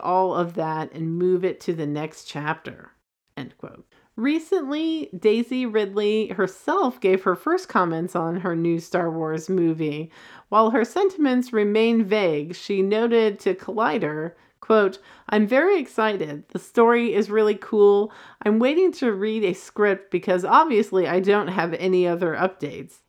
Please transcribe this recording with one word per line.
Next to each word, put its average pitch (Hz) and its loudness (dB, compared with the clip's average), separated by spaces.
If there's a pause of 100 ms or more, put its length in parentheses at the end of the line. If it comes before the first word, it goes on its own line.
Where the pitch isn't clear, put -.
all 185 0
of 170 -2
that 156 -6
and 160 -6
move 180 0
it - -6
to 180 -4
the 160 -6
next 147 -8
chapter," - -8 (460)
end - -14
quote. - -20 (320)
Recently, 311 -2
Daisy 233 0
Ridley 214 0
herself 214 -2
gave 190 2
her 180 0
first 349 -2
comments 175 -2
on 165 -4
her 175 -4
new 165 -2
Star 170 -4
Wars 160 -6
movie. 160 -2 (380)
While 220 4
her 233 0
sentiments 269 0
remain 220 2
vague, 180 0
she 196 -2
noted 220 2
to 185 0
Collider, 170 -4 (260)
quote, 202 2 (300)
"I'm 214 2
very 320 2
excited. 196 -4
The 185 -10
story 233 2
is 202 0
really 214 2
cool. 202 4 (320)
I'm 214 2
waiting 311 2
to 240 -2
read 214 -2
a 180 2
script 196 -2
because 180 0
obviously 214 4
I 175 0
don't 202 2
have 175 -2
any 180 0
other 170 -2
updates. 156 -6 (120)